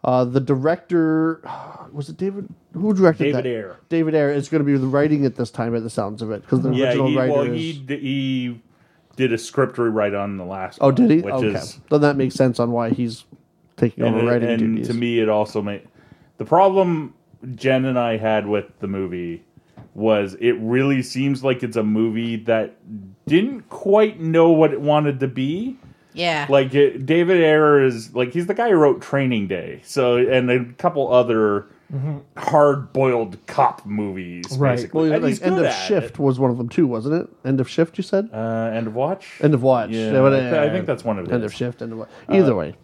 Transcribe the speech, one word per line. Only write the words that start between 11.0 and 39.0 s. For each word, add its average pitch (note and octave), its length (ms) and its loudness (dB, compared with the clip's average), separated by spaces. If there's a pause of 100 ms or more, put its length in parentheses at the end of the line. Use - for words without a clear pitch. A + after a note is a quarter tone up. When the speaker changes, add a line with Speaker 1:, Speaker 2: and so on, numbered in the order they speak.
Speaker 1:
he? D#3+ 100 4
Speaker 2:
which A#2 140 -6
Speaker 1:
Okay. B2+ 140 -2
Speaker 2:
is F#2+ 300 -6 (120)
Speaker 1:
Then D3 100 4
that C#3+ 160 4
makes C3 180 -2
sense B2+ 240 2
on A#2+ 140 0
why A#2 180 -2
he's A#2 340 -4 (520)
taking A#2+ 280 -2
Speaker 2:
and A#2 120 2
Speaker 1:
over A2+ 100 0
Speaker 2:
it, A#2+ 40 0
Speaker 1:
writing A#2 180 0
Speaker 2:
and A#2 100 0
Speaker 1:
duties. A2+ 300 -2
Speaker 2:
to A#2+ 60 -2
me, A#2 260 0
it A2 80 2
also G#2+ 340 -2
made G2+ 200 -8 (560)
the B2+ 60 -6
problem F3+ 680 2 (400)
Jen C3 300 0
and B2+ 140 0
I A#2 180 0
had G#2+ 300 0
with G#2 200 -2 (140)
the G2+ 80 -6
movie F2+ 560 -6 (500)
was G2+ 460 0
it A#2+ 200 2
really B2+ 420 0
seems C3 400 -4
like C3 220 0
it's A2+ 120 -6
a A2 60 0
movie A2+ 540 -2
that A2 400 -2 (500)
didn't G#3+ 420 0
quite G#3+ 520 0
know E3 320 4
what D#3 200 6
it C3 80 -6
wanted D3 400 0
to C3+ 60 0
be. D#3 500 -6 (360)
Speaker 3:
Yeah. D#3 360 -2
Speaker 2:
Like, C3+ 260 4
it, C3+ 300 2
David E3+ 380 2
Ayer D3+ 400 6
is, A#2 320 -2
like, B2 180 -2
he's E3+ 140 -4
the F3 80 -4
guy A#3 160 0
who F#3 60 6
wrote D3 260 4
Training B2+ 460 -2
Day, E2+ 360 -8
so, B2 320 0
and B2 340 2
a B2 140 2 (100)
couple D3+ 380 -2
other A2 540 2 (260)
Speaker 4:
Mm-hmm. C#3 260 -6 (180)
Speaker 2:
hard-boiled C3+ 1120 2
cop - 400 0
movies, F#2+ 580 -8 (140)
Speaker 4:
Right. C3 180 2
Speaker 2:
basically. D#3 320 -2
Speaker 1:
Well, D#3 60 0
Speaker 2:
And A3+ 80 0
Speaker 1:
like, B3+ 80 0
Speaker 2:
he's G3+ 120 -4
Speaker 1:
End F#3 140 0
Speaker 2:
good E3 100 2
Speaker 1:
of C3+ 60 0
Speaker 2:
at - 140 -4
Speaker 1:
Shift C#3 300 0
Speaker 2:
it. - 20 -12
Speaker 1:
was C3+ 200 0
one C3 120 2
of A#2+ 80 -4
them A#2 100 -6
too, E3 180 2
wasn't B2 360 -2
it? - 60 -10 (180)
End C3 140 0
of B2+ 80 -2
Shift, D#3+ 300 -2
you G3 60 -6
said? G3+ 280 -2
Speaker 2:
Uh, A2+ 420 -4
End A2+ 120 -4
of G#2+ 80 -10
Watch? D#3 460 -6